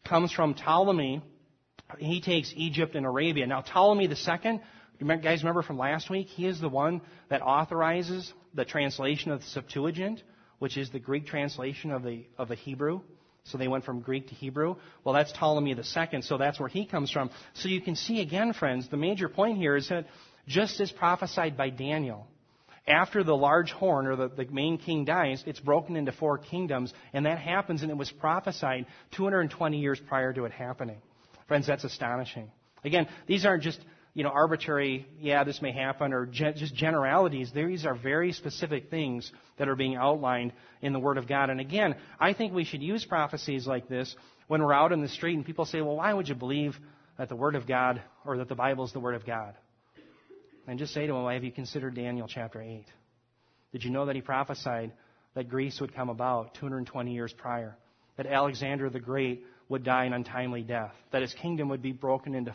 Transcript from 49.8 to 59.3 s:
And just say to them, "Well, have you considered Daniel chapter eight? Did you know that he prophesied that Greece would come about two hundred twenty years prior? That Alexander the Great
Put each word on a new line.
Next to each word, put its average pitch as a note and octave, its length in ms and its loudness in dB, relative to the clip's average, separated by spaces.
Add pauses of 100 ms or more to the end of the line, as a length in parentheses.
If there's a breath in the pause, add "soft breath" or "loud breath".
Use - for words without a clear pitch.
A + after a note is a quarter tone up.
And B2 120 -6
just D3 160 -8
say D3 80 -2
to D3+ 100 -2
them, B2+ 100 -2
"Well, B2 100 -2
have B2+ 120 -4
you B2 80 -8
considered C3 420 -8
Daniel A#2+ 340 -6
chapter A2+ 320 -10
eight? A2 260 -14 (880)
Did A#2+ 120 -8
you B2 60 -4
know C#3 160 0
that C#3 100 -2
he C3 60 -6
prophesied B2+ 680 -4 (420 soft breath)
that B2+ 140 -6
Greece C3+ 320 -2
would C3+ 140 -6
come B2+ 140 -4
about A#2+ 460 -2
two C#3+ 120 -10
hundred C3 200 -6
twenty B2 280 -6
years A#2 180 -6
prior? A#2+ 440 -8 (400 soft breath)
That C3 100 -6
Alexander C#3 640 0
the B2 100 -6
Great B2 440 -2 (240 loud breath)